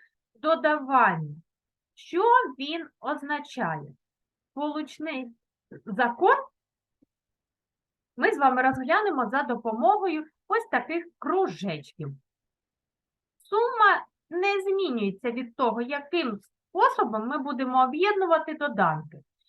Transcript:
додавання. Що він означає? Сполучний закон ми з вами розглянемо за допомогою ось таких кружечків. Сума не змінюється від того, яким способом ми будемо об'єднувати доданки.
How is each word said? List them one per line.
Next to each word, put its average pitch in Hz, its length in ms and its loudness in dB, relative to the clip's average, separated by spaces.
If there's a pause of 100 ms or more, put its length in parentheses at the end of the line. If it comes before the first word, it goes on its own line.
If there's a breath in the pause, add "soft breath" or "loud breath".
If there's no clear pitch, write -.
(360 loud breath)
додавання. 262 1000 2 (600)
Що - 280 -2 (360)
він 311 280 -8 (120)
означає? 269 880 -6 (640)
Сполучний 294 760 -8 (580)
закон 247 520 2 (1800)
ми 339 140 2
з 330 60 -2
вами 254 240 4
розглянемо 262 680 0
за 269 140 0
допомогою 311 840 0 (220)
ось 453 240 -2
таких 330 340 -2 (140)
кружечків. 175 880 -4 (1300)
Сума 440 680 2 (240)
не 381 320 0
змінюється 254 720 -2
від 240 240 -8
того, 233 260 0
яким 277 580 -4
способом 349 880 -2
ми 294 100 -4
будемо 262 460 0
об'єднувати 330 680 0
доданки. 196 640 -2 (320 soft breath)